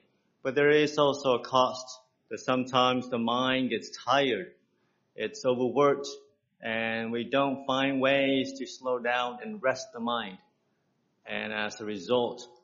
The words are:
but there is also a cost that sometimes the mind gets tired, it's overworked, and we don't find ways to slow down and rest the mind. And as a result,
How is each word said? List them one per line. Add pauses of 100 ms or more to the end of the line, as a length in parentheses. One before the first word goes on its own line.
(440)
but
there
is
also
a
cost (400)
that
sometimes
the
mind
gets
tired, (640)
it's
overworked, (560)
and
we
don't
find
ways
to
slow
down
and
rest
the
mind. (880)
And
as
a
result, (180)